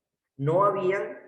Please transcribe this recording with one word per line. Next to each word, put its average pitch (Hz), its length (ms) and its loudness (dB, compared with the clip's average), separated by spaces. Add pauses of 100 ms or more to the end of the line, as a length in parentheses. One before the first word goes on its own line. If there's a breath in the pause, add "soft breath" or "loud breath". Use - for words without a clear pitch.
(380)
No 156 260 2
habían, 196 640 -2